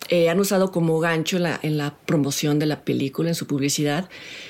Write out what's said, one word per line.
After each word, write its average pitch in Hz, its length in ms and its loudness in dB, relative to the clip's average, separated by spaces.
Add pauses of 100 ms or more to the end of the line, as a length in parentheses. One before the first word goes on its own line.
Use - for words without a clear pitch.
eh, 170 180 4
han 170 140 2
usado 190 320 2
como 165 260 2
gancho 165 380 0
en 180 60 2
la, 160 200 -2
en 151 140 0
la 143 180 -2
promoción 147 640 0
de 147 60 2
la 151 180 -2
película, 139 460 -2
en 170 60 0
su - 120 -8
publicidad, 147 600 -2 (400)